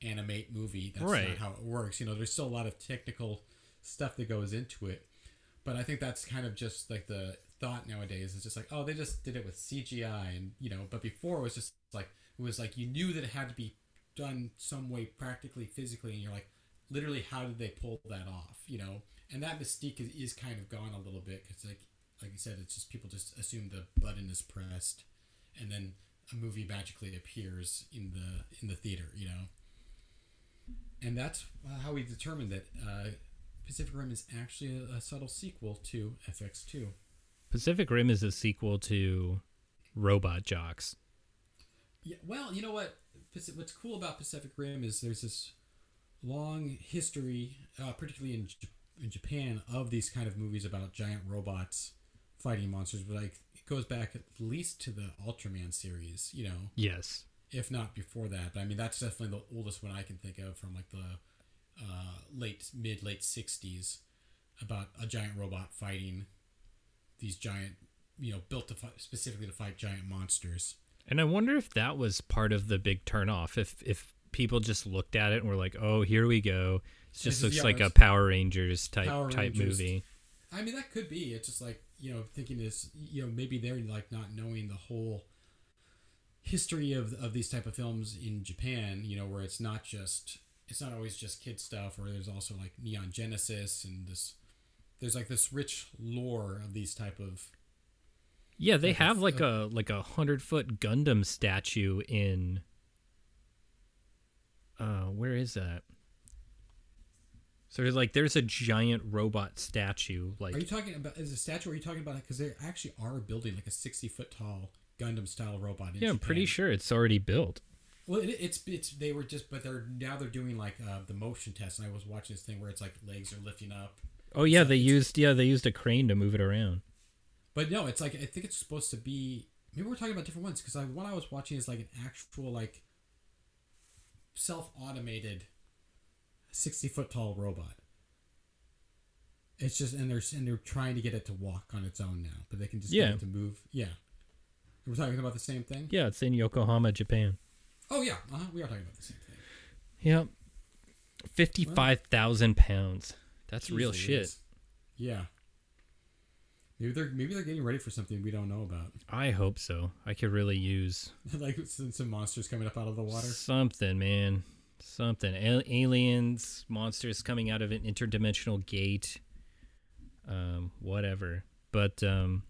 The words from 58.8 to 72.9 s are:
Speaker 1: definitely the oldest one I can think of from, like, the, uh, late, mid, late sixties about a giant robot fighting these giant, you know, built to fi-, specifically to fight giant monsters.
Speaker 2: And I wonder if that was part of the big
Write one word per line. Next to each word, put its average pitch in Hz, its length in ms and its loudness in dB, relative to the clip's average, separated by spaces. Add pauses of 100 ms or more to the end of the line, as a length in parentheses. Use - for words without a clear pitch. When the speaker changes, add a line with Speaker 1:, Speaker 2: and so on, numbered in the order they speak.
Speaker 1:
definitely 107 380 -6
the - 180 -14
oldest 104 260 -8
one 98 100 -10
I 98 100 -8
can 92 160 -12
think 95 200 -12
of 95 200 -10
from, 92 160 -10
like, 92 160 -12
the, 92 280 -10 (640)
uh, 92 360 -10 (140)
late, 113 420 -8
mid, 110 280 -6
late 101 220 -6
sixties - 720 -6 (640)
about 104 300 -8 (120)
a 113 40 -6
giant 104 300 -6
robot 95 380 -6
fighting 95 520 -6 (920)
these 98 180 -8
giant, 98 380 -8 (440)
you 120 140 -6
know, 95 160 -6
built 127 200 -6
to 110 60 -8
fi-, - 240 -12
specifically 107 480 -8
to 92 60 -10
fight 101 240 -8
giant 98 320 -6
monsters. 92 680 -4 (300)
Speaker 2:
And 147 140 2
I 160 40 6
wonder 220 320 4
if - 180 0
that 135 240 2
was 110 220 2
part 107 320 4
of 101 160 2
the 101 100 4
big 98 260 2